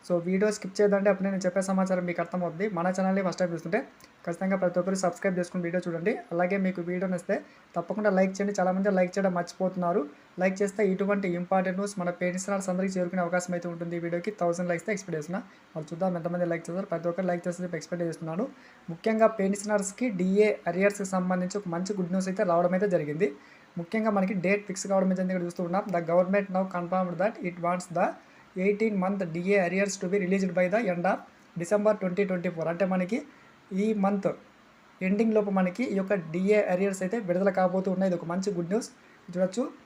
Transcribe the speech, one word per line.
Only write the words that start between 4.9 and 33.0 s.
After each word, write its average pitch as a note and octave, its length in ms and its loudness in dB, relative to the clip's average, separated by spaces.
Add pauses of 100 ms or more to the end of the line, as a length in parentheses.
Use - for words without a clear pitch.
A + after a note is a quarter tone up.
సబ్స్క్రైబ్ F3+ 380 0
చేసుకుని F3+ 260 -4
వీడియో F3 180 0
చూడండి. E3+ 280 -2 (200)
అలాగే F3+ 320 0
మీకు F#3 240 -2
వీడియో F3+ 240 -2
నచ్చితే F3+ 240 -2 (400)
తప్పకుండా G3 400 0
లైక్ F#3+ 220 4
చేయండి. G3+ 200 0
చాలామంది F#3+ 400 2
లైక్ F3+ 180 2
చేయడం F#3+ 220 2
మర్చిపోతున్నారు. F3+ 640 0 (400)
లైక్ F#3+ 200 2
చేస్తే G3+ 200 0 (120)
ఇటువంటి G3 360 0 (100)
ఇంపార్టెంట్ F#3 400 0
న్యూస్ G3+ 220 -4
మన F3 80 0 (120)
పెన్షనర్స్ F#3+ 500 -2
అందరికీ F#3 240 0
చేరుకునే F3+ 300 0
అవకాశం F3+ 320 -2
అయితే F3 140 -6
ఉంటుంది. E3+ 280 -6
ఈ - 60 -6
వీడియోకి F3 260 -4 (100)
థౌసండ్ F3 300 0
లైక్స్ E3+ 140 -4
అయితే G#3 100 -2
ఎక్స్‌పెక్ట్ E3+ 240 -6
చేస్తున్నా. F3+ 220 -6 (320)
వాళ్ళు D#3+ 180 -8
చూద్దాం F3 280 -2
ఎంతమంది F3 340 0
లైక్ E3+ 140 -6
చేస్తారు. F#3 260 -6
ప్రతి E3+ 180 -2
ఒక్కరు F#3 180 -2
లైక్ F3 160 -2
చేస్తే F3+ 240 -6 (100)
ఎక్స్‌పెక్ట్ E3+ 300 -4
చేస్తున్నాను. D#3+ 360 -4 (460)
ముఖ్యంగా A3 360 4 (120)
పెన్షనర్స్‌కి G3+ 680 0 (120)
డీఏ G3 300 6 (220)
అరియర్స్‌కి G3 420 0
సంబంధించి F3+ 480 0
ఒక - 140 -6
మంచి F#3 240 -4
గుడ్ E3+ 160 -2
న్యూస్ F#3 160 0
అయితే G#3 200 0
రావడం F3 260 4
అయితే G3+ 180 2
జరిగింది. D3+ 320 0 (500)
ముఖ్యంగా A3 360 0
మనకి G3 200 2 (100)
డేట్ G3+ 240 2
ఫిక్స్ F#3 220 -8
కావడం F#3+ 220 4
అయితే F#3 100 0 (100)
ఇక్కడ F3+ 160 -2
చూస్తూ F3 180 -6
ఉన్నాం. F#3 160 0 (120)
The F3 140 2
government F3+ 460 2
now F#3 80 2 (100)
confirmed F3+ 480 -2
that G#3+ 140 0 (140)
it F3 160 -8
wants F3+ 200 -2 (120)
the F#3+ 100 4 (580)
eighteen G#3 380 2
month G3 180 0 (140)
డీఏ F#3 320 2
arrears F#3+ 340 0
to F#3 120 -4
be G3+ 120 2
released F#3+ 340 0
by F3+ 140 4
the G#3+ 80 2 (120)
end E3+ 180 -2
of B3+ 80 0 (420)
December G#3 400 2
twenty F#3 300 0
twenty-four. E3+ 420 -2
అంటే E3+ 120 0 (100)
మనకి F3+ 240 0 (680)